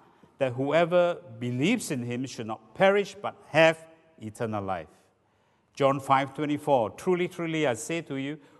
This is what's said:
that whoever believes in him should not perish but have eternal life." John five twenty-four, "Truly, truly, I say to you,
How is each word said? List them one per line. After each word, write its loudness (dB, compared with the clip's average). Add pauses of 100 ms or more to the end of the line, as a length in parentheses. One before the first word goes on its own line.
(380)
that 0
whoever 2 (240)
believes -2
in -4
him -6
should -10
not -12
perish 2
but -8 (140)
have 4 (340)
eternal -4
life." -6 (840)
John 2
five 0
twenty-four, 0
"Truly, -2
truly, -4
I 2
say -6
to -8
you, -6 (200)